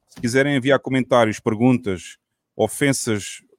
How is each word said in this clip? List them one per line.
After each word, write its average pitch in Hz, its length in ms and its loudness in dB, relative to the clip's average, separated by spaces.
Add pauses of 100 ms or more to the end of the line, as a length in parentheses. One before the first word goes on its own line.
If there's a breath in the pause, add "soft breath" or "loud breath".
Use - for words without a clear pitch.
se - 100 -20
quiserem 135 380 2
enviar 131 220 0
comentários, 123 600 0
perguntas, 113 800 -2 (400)
ofensas 110 880 -2 (160)